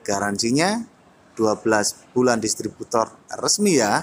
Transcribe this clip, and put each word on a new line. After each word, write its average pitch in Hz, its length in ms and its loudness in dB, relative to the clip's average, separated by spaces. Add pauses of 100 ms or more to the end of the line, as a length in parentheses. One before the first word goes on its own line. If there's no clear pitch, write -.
garansinya 117 800 -2 (560)
dua 107 240 0
belas 107 560 0
bulan 123 240 2
distributor 110 720 -4 (260)
resmi 156 460 2
ya 110 200 2